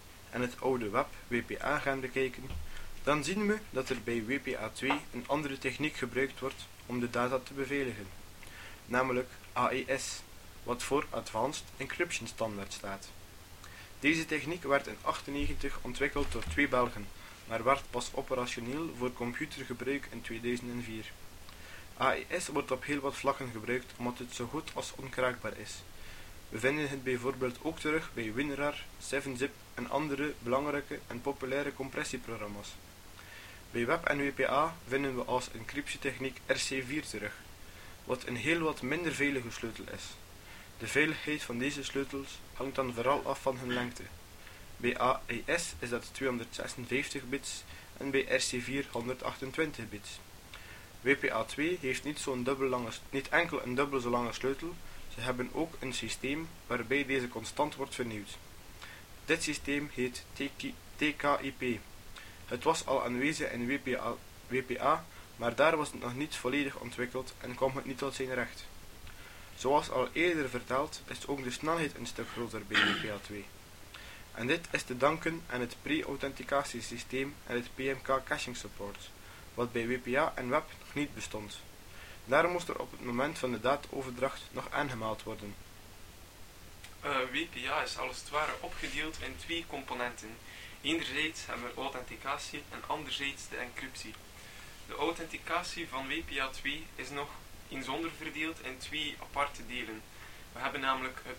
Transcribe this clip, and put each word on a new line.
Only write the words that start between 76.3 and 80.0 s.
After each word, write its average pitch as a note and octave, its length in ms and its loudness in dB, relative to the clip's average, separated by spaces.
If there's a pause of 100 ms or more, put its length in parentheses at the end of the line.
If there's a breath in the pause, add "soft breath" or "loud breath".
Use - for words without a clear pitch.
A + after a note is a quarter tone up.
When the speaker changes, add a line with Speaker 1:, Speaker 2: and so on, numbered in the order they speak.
Speaker 1:
en B2 100 0
het A#2+ 180 -2
P - 40 -12
M C3+ 240 0
K C3+ 220 4
caching C3+ 320 0
support, G2+ 540 -8 (440 loud breath)
wat A#2+ 180 2
bij A#2 140 2
W B2 240 0